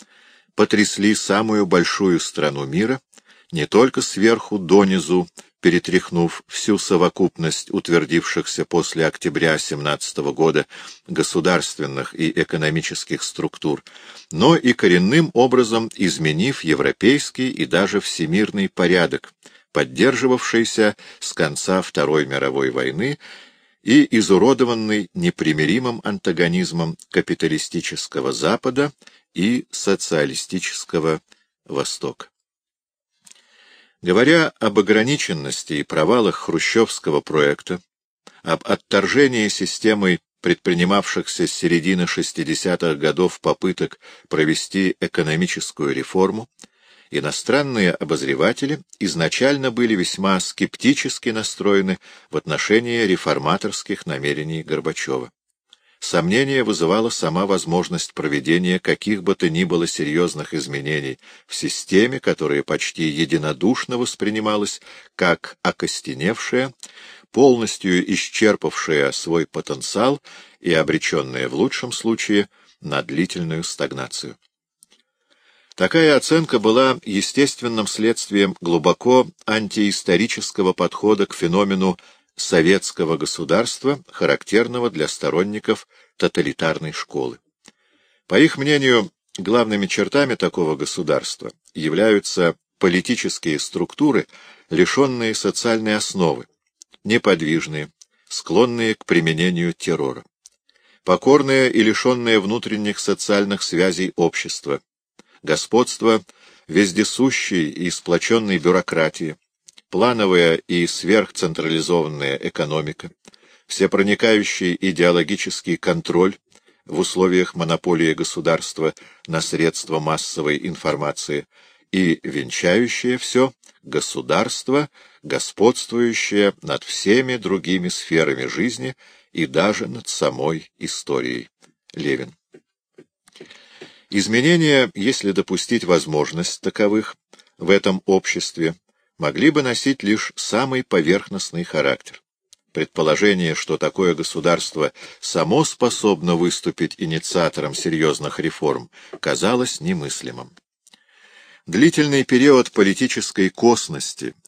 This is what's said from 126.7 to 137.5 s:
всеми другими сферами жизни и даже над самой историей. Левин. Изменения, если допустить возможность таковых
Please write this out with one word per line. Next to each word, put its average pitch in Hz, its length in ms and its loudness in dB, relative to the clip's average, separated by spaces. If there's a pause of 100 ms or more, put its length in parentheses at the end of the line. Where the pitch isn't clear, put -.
всеми 127 540 0
другими 90 520 -2
сферами 73 580 0
жизни 120 500 -6 (360)
и 80 140 -2
даже 87 400 0
над - 220 -12
самой 73 680 -4
историей. 62 720 -6 (420)
Левин. 65 420 -6 (1700)
Изменения, 131 880 4
если 101 380 0
допустить 95 500 -2
возможность 80 800 0
таковых 104 560 0 (420)